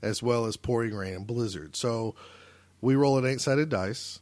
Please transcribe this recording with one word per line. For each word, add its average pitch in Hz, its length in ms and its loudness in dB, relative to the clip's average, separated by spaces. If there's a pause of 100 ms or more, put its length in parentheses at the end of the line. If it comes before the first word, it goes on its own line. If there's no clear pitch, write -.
as 107 220 -4
well 120 220 2
as 110 120 -4
pouring 117 360 -2
rain 95 200 -6
and 101 140 -10
blizzard. 98 480 -4
So 117 400 -2 (680)
we 131 140 4
roll 139 220 6
an 127 80 2
eight-sided 135 440 2
dice. 101 520 -4